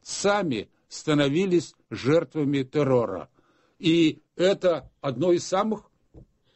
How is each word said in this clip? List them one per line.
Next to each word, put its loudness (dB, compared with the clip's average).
сами -2
становились 0
жертвами 0
террора. -2
И 2
это 0
одно 0
из 0
самых -4